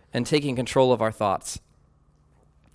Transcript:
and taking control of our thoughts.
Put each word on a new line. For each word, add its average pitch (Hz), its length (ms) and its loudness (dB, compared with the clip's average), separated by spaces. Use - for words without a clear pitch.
and 120 120 -2
taking 147 300 0
control 127 360 2
of 113 100 2
our 110 100 0
thoughts. 98 480 -2